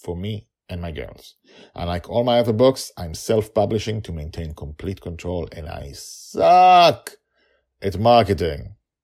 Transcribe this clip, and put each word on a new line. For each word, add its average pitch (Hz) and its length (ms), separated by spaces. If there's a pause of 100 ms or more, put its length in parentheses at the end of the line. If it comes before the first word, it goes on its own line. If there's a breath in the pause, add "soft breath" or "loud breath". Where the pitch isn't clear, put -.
for 85 160
me 104 300 (240)
and 90 120
my 85 100
girls. - 420 (400 soft breath)
Unlike 87 360
all 120 140
my 120 140
other 117 140
books, 127 440
I'm 85 180
self-publishing 107 880
to 92 100
maintain 78 420
complete 76 460
control, 87 520
and 80 140
I - 280
suck 175 1160 (680)
at 90 180
marketing, 95 760 (280)